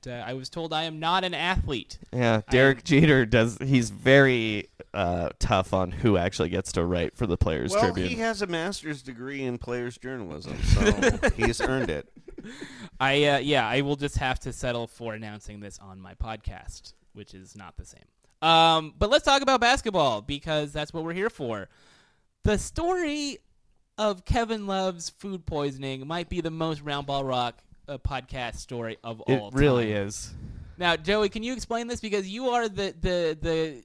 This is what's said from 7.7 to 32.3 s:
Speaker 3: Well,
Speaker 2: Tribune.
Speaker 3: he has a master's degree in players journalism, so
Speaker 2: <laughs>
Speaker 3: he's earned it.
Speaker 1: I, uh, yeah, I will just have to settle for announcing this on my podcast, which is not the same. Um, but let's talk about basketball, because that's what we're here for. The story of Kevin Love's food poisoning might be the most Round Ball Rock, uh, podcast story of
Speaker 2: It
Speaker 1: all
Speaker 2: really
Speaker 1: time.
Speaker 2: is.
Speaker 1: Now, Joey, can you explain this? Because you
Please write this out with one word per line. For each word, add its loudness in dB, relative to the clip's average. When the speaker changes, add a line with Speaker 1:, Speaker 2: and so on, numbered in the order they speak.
Speaker 3:
Well, 2
Speaker 2:
Tribune. -2
Speaker 3:
he -4
has -4
a -2
master's -6
degree -10
in -4
players -8
journalism, -10
so 4
Speaker 2:
<laughs> 2
Speaker 3:
he's 0
earned 0
it. -6
Speaker 1:
I, 4
uh, 4
yeah, 2
I 2
will 0
just -4
have 0
to -10
settle -4
for -10
announcing -14
this -16
on -20
my -18
podcast, -12
which -18
is -20
not -20
the -14
same. -20
Um, 4
but 6
let's 6
talk 6
about 4
basketball, 4
because -4
that's -8
what -6
we're -6
here -2
for. -6
The 4
story -4
of -2
Kevin 0
Love's -2
food -10
poisoning -4
might -6
be -4
the -4
most -4
Round -6
Ball -2
Rock, -2
uh, -8
podcast -6
story -8
of -10
Speaker 2:
It 2
Speaker 1:
all -12
Speaker 2:
really 4
Speaker 1:
time. 0
Speaker 2:
is. -12
Speaker 1:
Now, 0
Joey, 0
can -6
you -6
explain -6
this? -8
Because -4
you -6